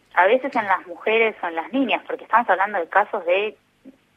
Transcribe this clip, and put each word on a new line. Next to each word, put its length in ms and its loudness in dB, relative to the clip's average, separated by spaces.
a 140 4
veces 280 2
en 100 0
las 200 0
mujeres 560 0
o 60 -6
en 80 -6
las 180 -6
niñas, 320 -2
porque 200 -10
estamos 220 2
hablando 320 0
de 80 -4
casos 380 -2
de 300 0